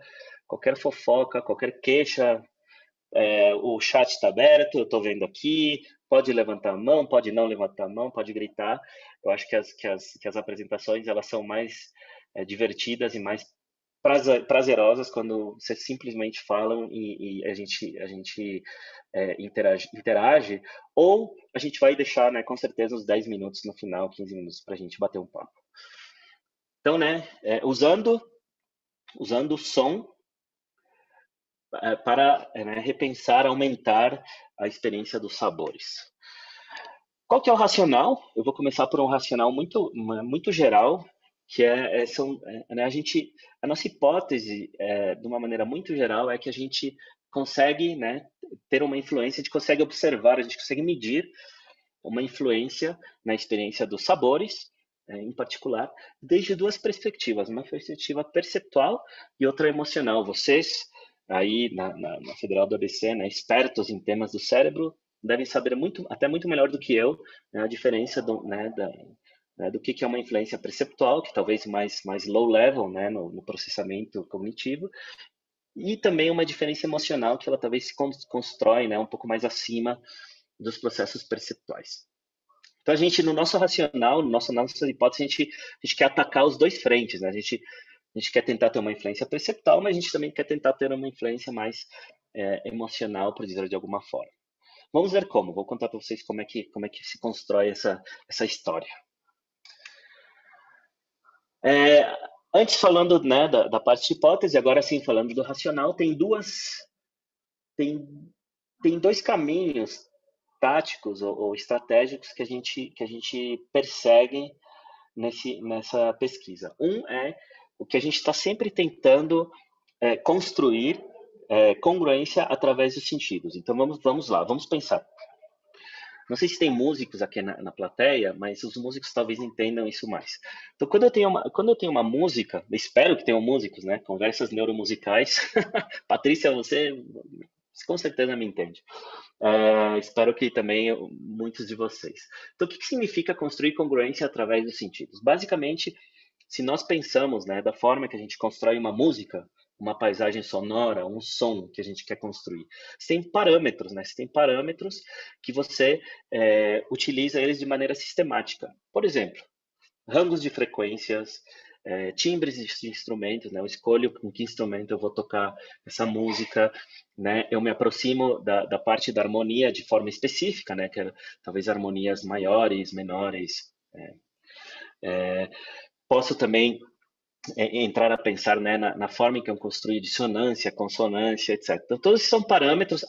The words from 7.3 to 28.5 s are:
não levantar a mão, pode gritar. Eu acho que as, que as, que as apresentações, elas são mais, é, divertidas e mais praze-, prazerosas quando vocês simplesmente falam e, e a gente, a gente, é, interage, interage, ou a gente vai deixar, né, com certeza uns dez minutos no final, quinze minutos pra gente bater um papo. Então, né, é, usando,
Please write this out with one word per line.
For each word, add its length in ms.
não 160
levantar 380
a 40
mão, 220
pode 220
gritar. 480
Eu 60
acho 180
que 60
as, 180
que 140
as, 340
que 80
as 80
apresentações, 720
elas 200
são 160
mais, 500
é, 80
divertidas 720
e 60
mais 260
praze-, 380
prazerosas 680
quando 440
vocês 300
simplesmente 580
falam 480
e, 500
e 60
a 80
gente, 440
a 80
gente, 560
é, 260
interage, 540
interage, 640
ou 440
a 60
gente 180
vai 160
deixar, 380
né, 100
com 140
certeza 400
uns 100
dez 220
minutos 360
no 100
final, 360
quinze 240
minutos 260
pra 140
gente 240
bater 220
um 60
papo. 260
Então, 180
né, 280
é, 200
usando, 560